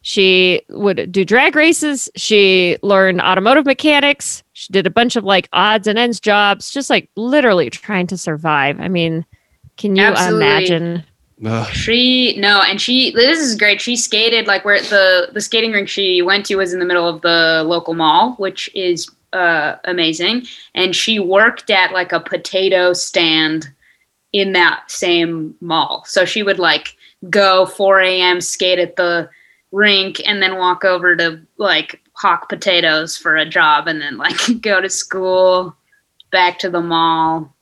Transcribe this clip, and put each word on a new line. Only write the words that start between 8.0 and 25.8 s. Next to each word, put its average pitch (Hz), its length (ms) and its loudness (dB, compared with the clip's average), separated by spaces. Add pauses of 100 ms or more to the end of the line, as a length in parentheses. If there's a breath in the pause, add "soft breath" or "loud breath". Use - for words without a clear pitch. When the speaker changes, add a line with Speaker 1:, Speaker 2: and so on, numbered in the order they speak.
Speaker 1:
to 185 100 -8
survive. 151 600 -2
I - 100 -8
mean, 165 360 -2 (520)
can 202 180 -2
you 190 80 2
Speaker 2:
Absolutely. 180 420 2
Speaker 1:
imagine? 170 580 0 (400)
Speaker 3:
Ugh. 113 300 -4
Speaker 2:
She, 247 640 0
no, 202 240 2
and 196 180 0
she, 247 320 0
this 262 280 2
is 254 160 -2
great. 208 260 0
She 240 140 -4
skated, 226 500 0
like, 196 180 0
where 202 160 2
the, 190 540 2
the 208 80 -6
skating 226 320 -2
rink 202 160 -4
she 185 320 0
went 196 240 0
to 202 100 -4
was 190 160 -2
in 180 80 -6
the 175 60 -2
middle 175 240 0
of 160 120 -8
the 165 440 2
local 165 300 -4
mall, 170 400 2
which 190 400 -8
is, 180 340 -4 (240)
uh, 170 420 0 (100)
amazing. 180 600 -2 (300 loud breath)
And 185 200 -2
she 226 240 -2
worked 202 520 0
at, 185 220 2
like, 180 200 -4
a 165 60 -2
potato 180 720 0
stand 160 760 0 (680)
in 196 200 -2
that 170 380 2
same 165 680 -2
mall. 160 440 -4